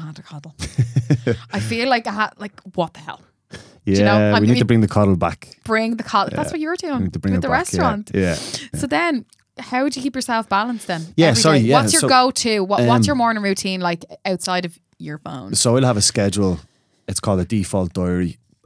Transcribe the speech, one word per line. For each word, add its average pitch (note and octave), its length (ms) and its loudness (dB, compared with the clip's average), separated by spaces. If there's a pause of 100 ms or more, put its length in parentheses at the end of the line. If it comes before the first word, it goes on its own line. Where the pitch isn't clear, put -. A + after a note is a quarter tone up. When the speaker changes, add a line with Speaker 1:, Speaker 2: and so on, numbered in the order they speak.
Speaker 1:
had D#3 100 -14
a - 60 -18
coddle?" D3+ 320 -18 (480)
Speaker 2:
<laughs> - 500 -2
Speaker 1:
I G3+ 60 -4
feel A#3 300 -4
like A#3+ 180 0
I G#3+ 40 -4
had, G#3+ 260 -4
like, G#3 220 -14 (140)
what E3+ 220 -4
the - 60 -20
hell? D3+ 200 -16 (720)
Do G2 60 4
you G#2 60 6
know? G#2 140 4
Speaker 2:
Yeah, G#2 160 4
Speaker 1:
I'm G2+ 60 4
Speaker 2:
we G#2+ 60 4
need A#2+ 60 6
to B2+ 60 4
Speaker 1:
gonna A#2 60 4
Speaker 2:
bring A#2 160 4
the G#2 60 4
cuddle G2 280 4
back. - 480 -6
Speaker 1:
bring A3+ 340 -2
the A3+ 60 -8
cuddle. - 320 -2
That's - 140 -4
Speaker 2:
Yeah. - 40 -6
Speaker 1:
what E4+ 60 -6
you're D#4 160 -4
doing D#4+ 220 -6
Speaker 2:
We G#3+ 60 -2
need F3+ 100 -4
to D#3+ 60 -6
bring G2 140 -2
Speaker 1:
with - 100 0
Speaker 2:
it C4+ 40 -2
Speaker 1:
the - 20 -2
Speaker 2:
back, D#4 240 0
yeah. - 60 -2
Speaker 1:
restaurant. G#3+ 340 -2
Speaker 2:
Yeah, F#2 220 2
Speaker 1:
So - 240 -10 (140)
Speaker 2:
yeah. - 140 -6
Speaker 1:
then, D4 380 -2 (340)
how B3+ 300 -4
do C4+ 100 -6
you B3 40 -8
keep C4+ 120 -4
yourself A3+ 340 -4
balanced G#3+ 380 -2
then? E3 140 -4 (160)
Speaker 2:
Yeah, D#3+ 100 6
Speaker 1:
Every A#2 140 4
Speaker 2:
sorry, D#3 180 4
Speaker 1:
day? A2+ 60 2
Speaker 2:
yeah, B2+ 160 4
Speaker 1:
What's G#3 120 0
your - 80 2
Speaker 2:
so, C#3+ 60 0
Speaker 1:
go-to? B3+ 560 2
What, G3+ 220 2
what's A#3 220 4
your D4 80 0
Speaker 2:
um, - 40 0
Speaker 1:
morning A3+ 240 0
routine F#3+ 380 -2
like E3+ 240 -4 (200)
outside F3+ 400 -2
of E3 120 -12 (200)
your D3+ 200 -12
phone? B2+ 380 -12
Speaker 2:
So A#2+ 200 2
I'll C3 100 4
have A#2+ 120 2
a G2 40 0
schedule. G2 580 0 (480)
It's - 120 -6
called G2 200 0
a F2+ 60 -2
default F#2+ 480 -2
diary. F2+ 440 -2 (280)